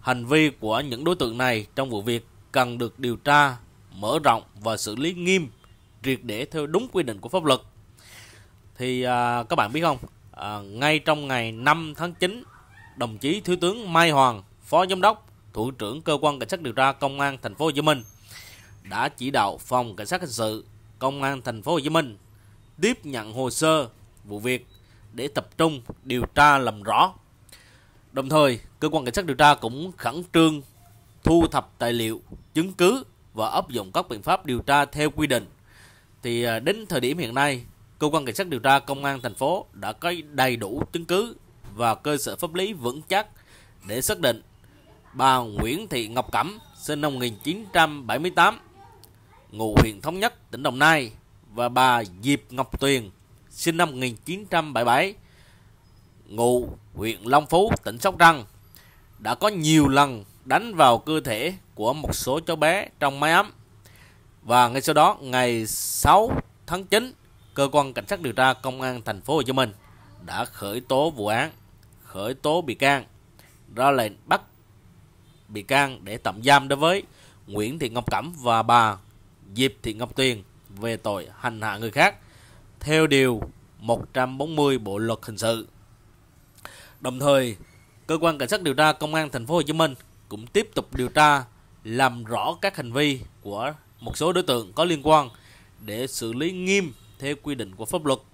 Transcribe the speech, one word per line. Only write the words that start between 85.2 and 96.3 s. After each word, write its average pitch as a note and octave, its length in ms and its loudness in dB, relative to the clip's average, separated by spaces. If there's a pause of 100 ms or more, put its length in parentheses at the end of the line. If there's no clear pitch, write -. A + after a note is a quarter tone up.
hình A2 160 -14
sự. A2+ 300 -2 (1300)
Đồng B2+ 180 -8
thời, C3+ 380 2 (500)
Cơ D#3+ 140 -2
quan D#3+ 180 2
Cảnh C3 100 -4
sát G#3 140 -2
điều D3 120 0
tra D3+ 180 4
Công D3+ 220 -4
an D#3 160 0
thành A#2+ 160 -8
phố D3+ 80 -2
Hồ E3+ 80 2
Chí C#3+ 100 -2
Minh D#3+ 220 2 (340)
cũng G#2+ 180 -14
tiếp - 280 -2
tục - 200 -8
điều B2 140 -2
tra, D3 360 4 (400)
làm A#2+ 400 0
rõ A#2+ 360 -4
các G3 160 -4
hành A#2+ 160 -10
vi C#3 280 0 (220)
của G#2+ 300 -6 (280)
một A2+ 160 -10
số E3 160 0
đối F3+ 120 0
tượng A#2 280 -2
có D#3 120 2
liên E3 180 0
quan D3 280 4 (500)
để A2 260 -8
xử A#2 260 -6